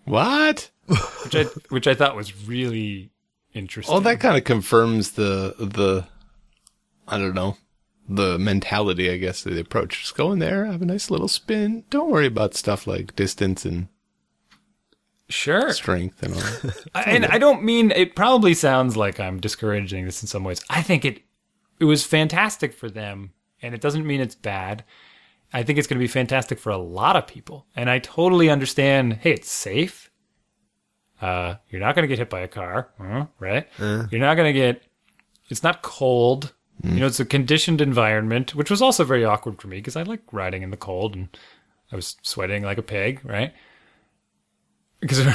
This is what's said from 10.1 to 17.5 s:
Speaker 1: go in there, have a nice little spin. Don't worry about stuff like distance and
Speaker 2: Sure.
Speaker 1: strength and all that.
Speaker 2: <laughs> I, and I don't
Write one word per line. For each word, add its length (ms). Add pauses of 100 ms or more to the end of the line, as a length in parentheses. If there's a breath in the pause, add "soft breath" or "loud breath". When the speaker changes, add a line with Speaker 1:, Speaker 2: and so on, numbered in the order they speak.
Speaker 1:
go 160
in 80
there, 240
have 180
a 40
nice 260
little 160
spin. 640
Don't 200
worry 160
about 280
stuff 340
like 260
distance 500
and 220 (1400)
Speaker 2:
Sure. 440
Speaker 1:
strength 520
and 100
all 60
that. 500
Speaker 2:
<laughs> 60
I, 60
and 240
I 120
don't 240